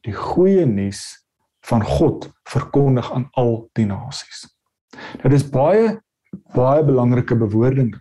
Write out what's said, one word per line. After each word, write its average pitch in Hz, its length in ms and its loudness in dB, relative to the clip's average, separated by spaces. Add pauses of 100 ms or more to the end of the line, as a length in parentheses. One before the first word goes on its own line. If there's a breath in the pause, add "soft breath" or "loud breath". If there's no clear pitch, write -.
die 104 100 -8
goeie 185 520 2
nuus 98 600 -4 (400)
van 113 180 0
God - 480 0 (140)
verkondig 139 640 0
aan 131 220 -6
al 117 400 -2
die 113 120 0
nasies." - 600 -10 (760 loud breath)
Nou, 135 60 2
dis 139 140 4
baie, 202 560 2 (540)
baie 135 300 2
belangrike 123 520 2
bewoording. 113 640 2